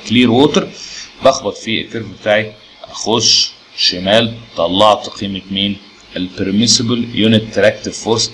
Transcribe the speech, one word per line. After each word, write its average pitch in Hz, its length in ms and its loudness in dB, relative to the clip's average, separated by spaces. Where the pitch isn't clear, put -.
كلير 123 220 4
ووتر. 147 380 4
بخبط 113 320 2
في 110 240 -4
الكيرف 110 260 -8
بتاعي، 110 320 0
اخش - 680 0
شمال، 101 580 0
طلعت 95 520 2
قيمه 98 420 -8
مين؟ 98 260 -2
البرميسيبل 110 960 -2
يونت 110 400 2
تراكتيف 101 440 0
فورس، 110 360 -2